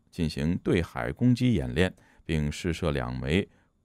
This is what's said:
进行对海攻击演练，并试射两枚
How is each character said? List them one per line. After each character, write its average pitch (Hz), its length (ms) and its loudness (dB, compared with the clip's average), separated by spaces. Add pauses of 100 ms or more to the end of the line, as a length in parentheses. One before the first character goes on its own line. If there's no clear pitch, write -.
进 82 200 -2
行 78 320 0
对 113 200 2
海 - 280 -6
攻 123 240 2
击 123 200 2
演 65 200 -2
练， 90 200 2 (320)
并 78 260 0
试 85 220 -4
射 82 180 -2
两 64 260 -4
枚 71 300 0 (380)